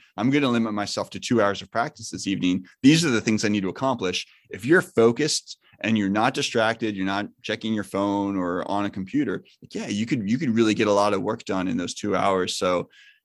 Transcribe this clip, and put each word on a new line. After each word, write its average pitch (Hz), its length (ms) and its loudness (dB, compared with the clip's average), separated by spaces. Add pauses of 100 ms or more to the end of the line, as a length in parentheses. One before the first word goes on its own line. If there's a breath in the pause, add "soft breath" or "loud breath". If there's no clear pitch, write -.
(160 soft breath)
I'm 113 140 0
gonna 143 180 2
limit 113 260 0
myself 104 360 -4
to - 80 -12
two 110 240 2
hours 101 180 2
of 95 120 -16
practice 117 380 -6
this - 180 -8
evening. 92 380 0 (180 loud breath)
These 160 200 8
are 151 60 2
the 110 100 2
things 110 240 0
I 110 40 2
need 104 140 0
to 92 60 -2
accomplish." 110 600 -4 (200 soft breath)
If 95 160 -12
you're 165 180 6
focused - 760 2 (220 soft breath)
and 110 180 2
you're 98 100 0
not 107 260 2
distracted, 113 600 0
you're 95 120 -4
not 98 200 -4 (160)
checking 110 320 -4
your 104 100 -2
phone 101 520 -2
or 90 340 -4
on 101 140 -2
a 98 60 -6
computer, 98 520 -4 (180 soft breath)
like, - 140 -16
yeah, - 140 -8
you 107 180 -2
could, 110 240 -2
you 127 80 0
could 151 120 -2
really 110 240 4
get 107 120 0
a 104 60 4
lot 101 220 4
of 98 80 -2
work 107 220 -4
done 92 220 -2
in 98 100 -2
those 87 180 -4
two 101 200 -4
hours. 92 420 0
So 90 340 0 (340 soft breath)